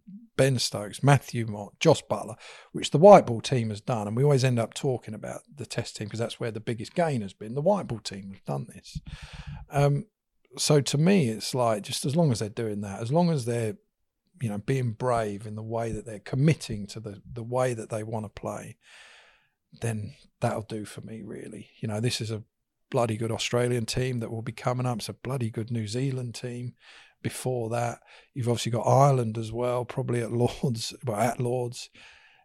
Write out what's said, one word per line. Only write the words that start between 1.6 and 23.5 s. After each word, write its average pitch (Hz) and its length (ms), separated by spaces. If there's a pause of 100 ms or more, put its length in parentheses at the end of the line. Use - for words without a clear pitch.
Josh 151 300
Buttler, 104 280 (340)
which - 180
the - 80
white 185 300
ball 117 140
team 117 280
has 104 120
done, 110 260
and 110 100
we 131 60
always 139 200
end 127 140
up 113 160
talking 123 400
about 123 280 (140)
the 113 120
Test - 280
team 107 140
'cause 110 100
that's 113 200
where 123 100
the 110 100
biggest 110 360
gain 151 260
has 95 120
been. 110 200
The 143 80
white 175 260
ball 110 120
team 98 320
has 95 160
done 139 260
this. - 260 (720)
Um, 143 380 (500)
so 147 240
to - 160
me, 165 320
it's 110 240
like, 117 300
just - 200
as 139 120
long 165 160
as 104 80
they're 107 100
doing 107 320
that, 101 180
as 117 120
long 170 180
as 143 160
they're, 117 320 (640)
you 113 80
know, 104 80
being 123 360
brave 110 520
in 107 80
the 107 80
way 113 300
that 107 120
they're 110 140
committing 123 720
to - 120
the, 104 220 (100)
the 120 120
way 127 320
that 110 160
they 110 100
wanna 110 260
play, - 480 (1040)
then 110 320 (260)
that'll 113 240
do 107 220
for - 160
me, 113 200
really. - 480 (100)
You 117 80
know, 107 120
this 117 220
is 113 100
a 110 120 (460)
bloody 117 280
good 113 140
Australian 120 540